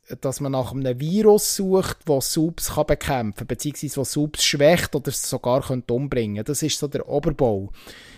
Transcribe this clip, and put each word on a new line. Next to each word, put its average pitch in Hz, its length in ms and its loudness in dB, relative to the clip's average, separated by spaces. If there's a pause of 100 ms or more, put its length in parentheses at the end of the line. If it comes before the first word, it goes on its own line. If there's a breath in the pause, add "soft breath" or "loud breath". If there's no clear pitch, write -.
(200)
dass 135 200 -4
man 135 120 -4
nach 123 200 -2
einem 127 280 -4
Virus 208 560 4
sucht, 190 480 0
das 139 300 2
Soups 165 400 -2
kann 151 120 2
bekämpfen, 123 600 -2
beziehungsweise 139 540 -6
das 123 120 -4
Soups 151 320 0
schwächt 156 500 4
oder 139 140 -2
es - 220 -4
sogar 127 320 0
könnte 127 320 -2
umbringen. 117 500 -2
Das - 180 -2
ist 156 160 -2
so 147 100 -4
der - 200 -6
Oberbau. 131 600 0 (480 loud breath)